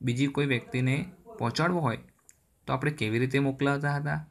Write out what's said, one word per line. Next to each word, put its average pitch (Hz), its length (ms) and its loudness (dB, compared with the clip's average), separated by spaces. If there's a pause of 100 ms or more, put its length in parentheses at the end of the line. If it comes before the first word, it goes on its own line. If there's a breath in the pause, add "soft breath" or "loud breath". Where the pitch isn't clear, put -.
બીજી 127 240 2
કોઈ 143 200 0
વ્યક્તિને 131 680 0 (260)
પહોંચાડવો 156 420 0
હોય 120 180 0 (680)
તો 131 60 0
આપણે 135 180 0
કેવી 113 280 0
રીતે 131 200 2
મોકલાવતા 139 580 0
હતા? 147 340 -4